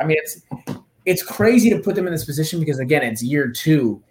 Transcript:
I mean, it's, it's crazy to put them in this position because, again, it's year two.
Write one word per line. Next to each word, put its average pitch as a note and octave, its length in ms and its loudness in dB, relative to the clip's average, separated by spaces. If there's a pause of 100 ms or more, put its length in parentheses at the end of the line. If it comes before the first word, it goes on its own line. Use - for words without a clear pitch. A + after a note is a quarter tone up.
I D3+ 40 -4
mean, D#3 160 2
it's, - 200 -12 (640)
it's F3+ 180 0
crazy A3+ 460 4
to F3+ 100 2
put G3 160 -2
them F#3 120 -2
in F3 40 -4
this D#3 140 -4
position D#3 340 -4
because, D3 200 -2
again, C3+ 240 0
it's A2+ 200 -6
year C#3 260 0
two. B2+ 600 0